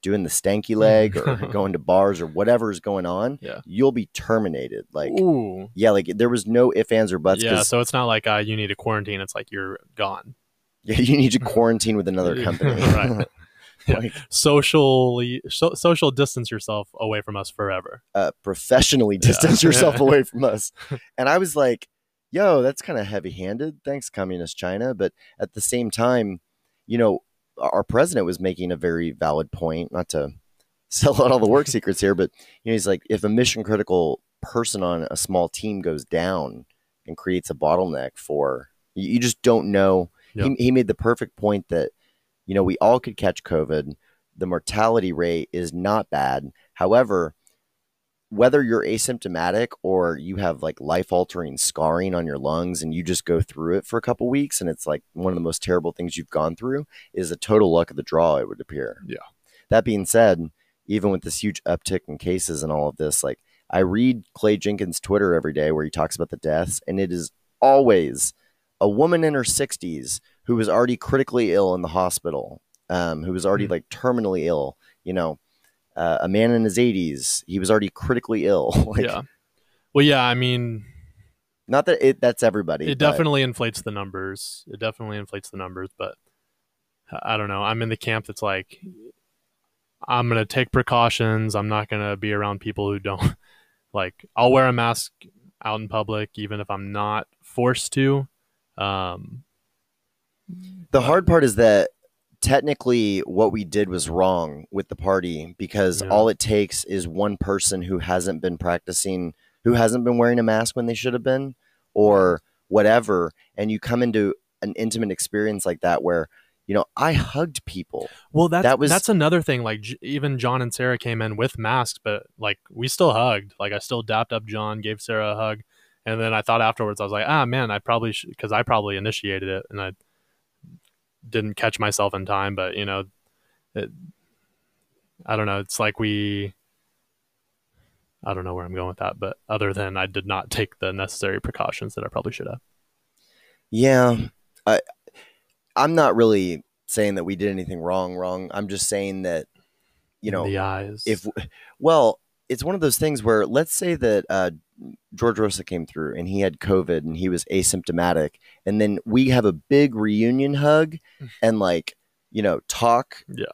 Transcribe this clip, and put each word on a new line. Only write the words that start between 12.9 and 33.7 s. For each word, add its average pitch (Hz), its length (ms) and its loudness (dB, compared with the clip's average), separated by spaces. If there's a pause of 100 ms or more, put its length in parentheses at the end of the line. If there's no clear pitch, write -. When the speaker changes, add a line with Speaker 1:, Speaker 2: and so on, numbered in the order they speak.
Speaker 1:
<laughs> - 60 -20 (480)
Speaker 2:
Yeah. 120 120 2
Speaker 1:
Like 113 160 -6 (160)
Speaker 2:
Socially, 131 1200 4
so, 165 240 0
social 165 360 2
distance 131 400 -2
yourself 104 380 -6 (100)
away 107 240 -2
from 101 140 -10
us 98 140 -8
forever. 95 520 -6 (140)
Speaker 1:
Uh, 95 160 2 (100)
professionally 110 800 2
Speaker 2:
Yeah. 123 60 6
Speaker 1:
distance 160 340 4
yourself 156 380 6
Speaker 2:
<laughs> - 0 -
Speaker 1:
away 139 240 6
from 127 220 -4
us. 107 260 -2 (460)
And 131 100 0
I 156 100 4
was 180 200 -2
like, 127 320 2 (420)
"Yo, 170 300 4
that's 135 200 0
kinda 131 220 -4
heavy-handed. 98 800 -6
Thanks, 139 260 -8
Communist 92 480 -6
China." 104 360 -4
But 95 180 -2 (260)
at - 160 -8
the 110 60 -12
same 120 320 -2
time, 113 480 0 (480)
you 117 100 -2
know, 110 260 4 (340)
our, - 180 -4
our 98 80 2
president 135 420 2
was 85 140 -4
making 90 320 -4
a 87 60 -4
very 85 340 -2
valid 76 400 -2
point, 82 400 -6
not 85 180 -6
to 73 220 -4 (300)
<laughs> - 280 -20
sell 139 320 2
out 127 100 6
all 127 80 4
the 110 80 4
work 139 200 4
secrets 101 320 -2
here, 98 160 4
but, 90 160 0 (320)
you 113 80 -2
know, - 20 2
he's 98 140 -2
like, 95 220 -2
"If 104 160 -2
a 104 40 2
mission-critical 104 920 0 (200)